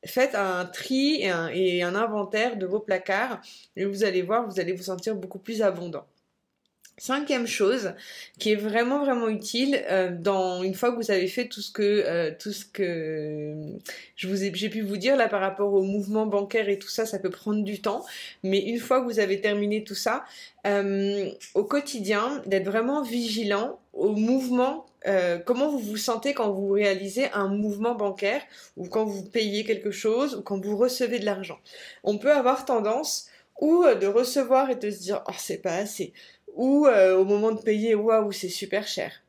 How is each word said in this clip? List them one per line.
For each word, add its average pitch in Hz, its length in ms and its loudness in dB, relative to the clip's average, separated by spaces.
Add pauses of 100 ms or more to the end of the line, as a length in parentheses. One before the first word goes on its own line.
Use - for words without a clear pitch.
Faites 254 320 0
un 185 280 0
tri 269 560 0
et 196 100 0
un, 165 220 -2
et 180 300 2
un 175 140 0
inventaire 214 600 0
de 185 100 -4
vos 196 120 -2
placards 202 600 -2 (340)
et 190 100 -4
vous 202 200 0
allez 185 180 2
voir, 220 260 0
vous 185 120 -4
allez 175 140 -2
vous 180 100 -10
sentir 196 320 -6
beaucoup 185 240 -12
plus 226 200 -6
abondant. 170 460 -2 (920)
Cinquième 269 480 -2
chose 214 460 0 (460)
qui 214 140 2
est 214 40 4
vraiment, 233 480 0
vraiment 240 240 2
utile, 233 600 0
euh, 185 200 2
dans, 180 520 0
une 190 100 0
fois 240 200 0
que 240 40 -4
vous 220 140 -4
avez 185 160 2
fait 233 200 -4
tout 214 140 -14
ce - 100 -10
que, 214 120 -2
euh, 170 560 2
tout 208 140 -8
ce - 120 -10
que 156 880 -4 (600)
je 185 140 -8
vous 196 160 -2
ai, 190 100 -4
j'ai 214 160 -4
pu 214 100 -6
vous 202 160 -4
dire 226 180 2
là 233 140 4
par 202 140 0
rapport 196 320 0
au 190 80 6
mouvement 202 420 0
bancaire 202 460 0
et 196 80 0
tout - 100 -14
ça, 226 160 -2
ça 214 140 -6
peut 190 100 -4
prendre 214 340 -2
du 196 200 -6
temps, 226 240 -2 (360)
mais 190 180 2
une 233 180 -4
fois 254 240 2
que - 20 -2
vous 226 140 0
avez 196 240 2
terminé 208 420 0
tout 202 100 -10
ça, 233 300 -2 (420)
euh, 196 640 0 (240)
au 208 120 2
quotidien, 247 840 -2
d'être 190 180 2
vraiment 233 380 0
vigilant 226 760 -2 (140)
au 202 200 2
mouvement, 247 720 2 (200)
euh, 180 320 2
comment 247 300 2
vous 285 120 0
vous 214 180 -6
sentez 226 340 0
quand 226 180 0
vous 196 200 -2
réalisez 196 640 2
un 202 160 0
mouvement 208 460 0
bancaire 202 460 -2 (380)
ou 180 100 -10
quand 220 160 0
vous 196 180 -6
payez 214 420 -2
quelque 214 260 -2
chose 240 460 0
ou 202 40 -8
quand 196 240 -6
vous 208 140 -2
recevez 247 400 2
de 208 80 -2
l'argent. 190 320 -6 (460)
On 208 120 0
peut 262 160 2
avoir 269 320 4
tendance 233 640 0 (320)
ou, 330 240 6
euh, 247 120 8
de 190 100 0
recevoir 254 640 4
et 240 60 0
de 208 140 -4
se 180 100 -8
dire, « 185 280 -4
Oh, - 80 -8
c'est - 240 -6
pas 170 160 -2
assez », 208 380 -6 (420)
ou, 277 300 4
euh, 190 320 8
au 190 80 8
moment 208 260 4
de 214 80 -2
payer, « 220 340 2
Waouh, 214 380 2
c'est 190 160 -6
super 196 400 -4
cher ». - 240 -6 (160)